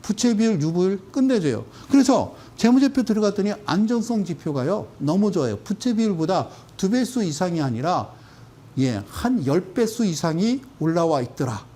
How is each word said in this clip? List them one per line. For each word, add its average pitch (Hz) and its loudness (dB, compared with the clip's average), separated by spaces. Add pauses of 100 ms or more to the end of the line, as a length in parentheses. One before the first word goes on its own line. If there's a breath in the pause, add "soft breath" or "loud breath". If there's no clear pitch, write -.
부채 226 0
비율, 214 2
유보율 180 -2
끝내줘요. 196 0 (240 loud breath)
그래서 240 4 (220 loud breath)
재무제표 262 4
들어갔더니 208 0 (120)
안정성 220 0
지표가요, 156 -4 (100)
너무 190 2
좋아요. 127 0
부채 233 -4
비율보다 185 0 (280 loud breath)
두 190 0
배수 247 0
이상이 170 -2
아니라, 135 -2 (680 loud breath)
예, 120 -2
한 240 -2
열 170 0
배수 226 0
이상이 180 0 (180)
올라와 160 0
있더라. 123 -6